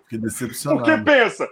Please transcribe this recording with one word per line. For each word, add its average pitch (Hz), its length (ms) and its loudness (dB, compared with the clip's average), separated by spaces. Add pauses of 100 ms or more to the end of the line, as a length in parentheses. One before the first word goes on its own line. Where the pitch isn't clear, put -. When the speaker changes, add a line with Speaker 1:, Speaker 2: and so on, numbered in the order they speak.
Speaker 1:
Fiquei 113 160 -8
decepcionado. 117 680 -4
Speaker 2:
Porque 214 180 2
pensa, 240 480 2